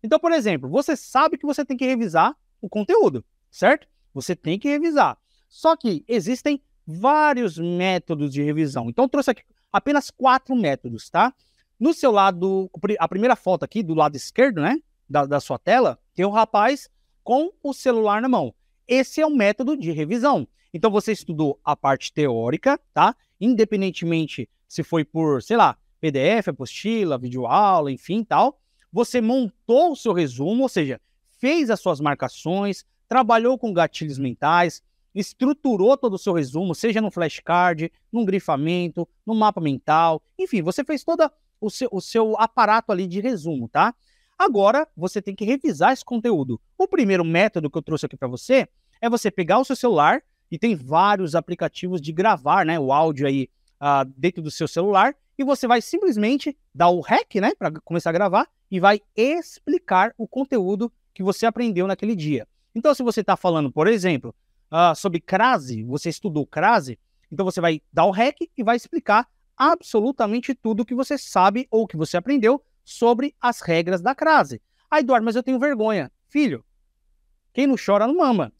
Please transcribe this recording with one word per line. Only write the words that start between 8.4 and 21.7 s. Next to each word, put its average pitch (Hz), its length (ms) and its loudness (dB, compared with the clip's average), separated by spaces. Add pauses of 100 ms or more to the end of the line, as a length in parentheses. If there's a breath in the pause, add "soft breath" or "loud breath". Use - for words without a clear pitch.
revisão. 147 480 -2
Então, 233 140 0
eu 262 60 2
trouxe 277 220 0
aqui - 120 -4 (260)
apenas 277 400 0
quatro 254 460 0
métodos, 135 540 -4
tá? 220 240 0 (440)
No 311 160 2
seu 277 160 2
lado, 190 600 2 (260)
a 165 120 0
primeira 196 260 2
foto 180 300 -2
aqui, 214 180 -6
do 165 100 -6
lado 147 220 2
esquerdo, 202 460 0
né, 214 160 0 (320)
da, 143 160 0
da 143 160 -2
sua - 180 -6
tela, 202 400 2 (160)
tem 180 100 0
um 202 60 -2
rapaz 220 580 0 (320)
com 294 300 0 (100)
o 277 120 -6
celular 220 480 0
na 262 80 -2
mão. 165 260 -2 (320)
Esse 254 320 0
é 311 80 2
um 302 80 -2
método 233 400 0
de 170 160 -6
revisão. 185 560 -2 (260)
Então, 180 160 0
você 202 220 2
estudou 156 540 -2
a 151 100 0